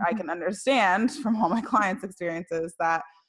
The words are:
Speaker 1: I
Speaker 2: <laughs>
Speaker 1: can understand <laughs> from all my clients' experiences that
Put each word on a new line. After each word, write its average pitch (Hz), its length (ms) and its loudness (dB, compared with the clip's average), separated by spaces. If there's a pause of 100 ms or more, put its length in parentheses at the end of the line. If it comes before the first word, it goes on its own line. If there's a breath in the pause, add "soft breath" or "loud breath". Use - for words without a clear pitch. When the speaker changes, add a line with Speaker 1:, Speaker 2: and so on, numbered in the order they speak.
Speaker 1:
I 170 80 0
Speaker 2:
<laughs> 226 40 -2
Speaker 1:
can 175 120 -6
understand 202 840 2
<laughs> - 120 -10
from 220 180 0
all 190 80 4
my 226 120 0
clients' 208 420 0
experiences 170 760 -6
that 165 240 0 (240 soft breath)